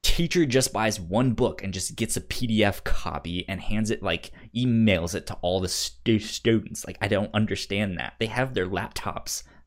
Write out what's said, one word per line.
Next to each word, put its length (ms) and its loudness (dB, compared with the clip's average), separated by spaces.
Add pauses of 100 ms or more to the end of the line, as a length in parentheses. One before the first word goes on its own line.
teacher 440 4
just 260 2
buys 260 0
one 360 2
book 280 0
and 100 -6
just 220 -6
gets 220 -2
a 40 -2
P 280 -4
D 160 4
F 180 2
copy 640 0
and 120 -4
hands 320 0
it, 100 -4
like, 300 -2 (240)
emails 580 4
it 140 -6
to 60 -6
all 260 0
the 80 -2
stu-, 500 0
students. 640 -2
Like, 160 -12
I 60 0
don't 260 0
understand 640 -2
that. 200 -10
They 80 0
have 280 -2
their 120 0
laptops 800 -6 (220)